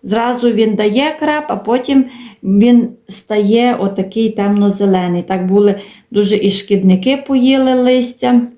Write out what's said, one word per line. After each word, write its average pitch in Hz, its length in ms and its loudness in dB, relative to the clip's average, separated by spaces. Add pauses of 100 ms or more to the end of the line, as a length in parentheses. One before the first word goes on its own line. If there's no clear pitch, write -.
Зразу 240 500 -2
він 214 220 0
дає 220 460 0
крап, 302 280 -2
а - 80 -6
потім 262 540 0 (320)
він 226 480 4 (180)
стає 226 680 0
отакий 196 560 -4
темно-зелений. 196 920 0
Так 185 240 -4
були 196 340 2 (300)
дуже 202 260 0
і 202 140 0
шкідники 190 680 0
поїли 262 580 0
листя. 247 680 0 (180)